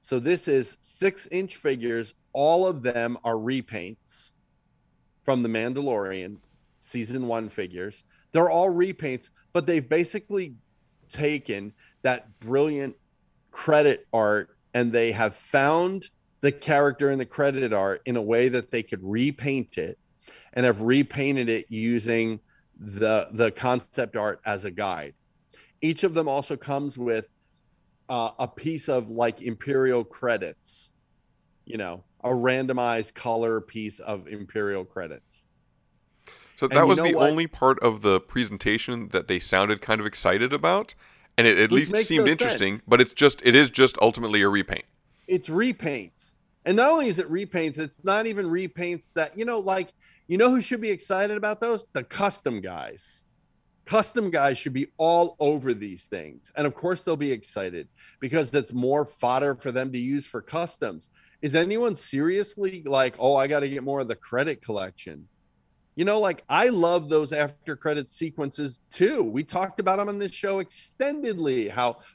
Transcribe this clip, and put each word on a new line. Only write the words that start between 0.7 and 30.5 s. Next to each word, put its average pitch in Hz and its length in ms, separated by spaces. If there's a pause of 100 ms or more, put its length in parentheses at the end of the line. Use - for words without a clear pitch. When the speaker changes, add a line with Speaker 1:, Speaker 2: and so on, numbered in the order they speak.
Speaker 1:
six-inch 190 720
figures. 117 580 (180)
All 160 340
of 170 160
them 120 420
are 117 120
repaints 113 960 (920)
from 127 200
The 117 60
Mandalorian 110 880 (420)
season 123 480
one 113 220
figures. 92 540 (280)
They're 170 180
all 175 240
repaints, 170 560 (220)
but 170 160
they've 156 200
basically 175 680 (560)
taken 120 640 (300)
that 120 360
brilliant 139 560 (560)
credit 151 600
art 104 460 (160)
and 120 180
they 117 200
have 107 240
found 170 760 (320)
the 143 100
character 143 600
in 135 80
the 127 60
credit 135 460
art 98 340
in 123 100
a 120 60
way 113 280
that 120 220
they 117 100
could 98 220
repaint 127 720
it 82 220 (540)
and 127 120
have 110 160
repainted 135 680
it 113 220
using 113 680 (400)
the, 104 520
the 113 200
concept 123 640
art 104 300
as 104 200
a 98 60
guide. 87 420 (680)
Each 156 220
of 180 100
them 160 140
also 139 280
comes 143 420
with, 117 300 (800)
uh, 117 320
a 127 80
piece 156 400
of, 127 220
like, 117 320
Imperial 127 640
credits, - 840 (760)